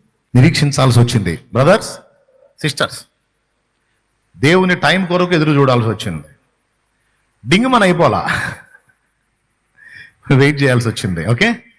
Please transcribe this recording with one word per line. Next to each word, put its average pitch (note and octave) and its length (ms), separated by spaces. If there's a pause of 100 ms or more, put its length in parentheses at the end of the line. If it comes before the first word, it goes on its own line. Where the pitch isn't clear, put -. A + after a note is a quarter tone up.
(360)
నిరీక్షించాల్సి C3+ 640
వచ్చింది. G2+ 540
బ్రదర్స్, D3+ 460 (600)
సిస్టర్స్, - 440 (1300)
దేవుని F3+ 380
టైం F3+ 300
కొరకు F3 260
ఎదురు D#3 200
చూడాల్సి B2+ 380
వచ్చింది. F#2+ 380 (1200)
డింగ్ G3+ 160
మన B3 180
అయిపోలా, D#3 440 (2000)
వెయిట్ C#3 260
చేయాల్సి B2 280
వచ్చింది. F2 380
ఓకే, G3 360 (160)